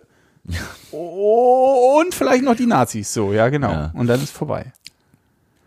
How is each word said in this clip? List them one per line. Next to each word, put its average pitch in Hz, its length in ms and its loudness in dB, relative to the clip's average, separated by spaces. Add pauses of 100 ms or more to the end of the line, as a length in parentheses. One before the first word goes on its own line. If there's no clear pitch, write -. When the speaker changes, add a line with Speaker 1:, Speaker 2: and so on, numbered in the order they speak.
(480)
Speaker 1:
Ja. 82 140 -8 (360)
Speaker 2:
und 247 1160 2
vielleicht 269 280 0
noch 254 120 2
die 240 100 -2
Nazis, 127 480 -2
so, 101 200 -2
ja, 110 160 2
genau. 143 220 -2
Speaker 1:
Ja. 78 220 -4
Speaker 2:
Und 120 140 -2
dann 123 160 0
ist 147 80 -10
vorbei. - 420 -8 (920)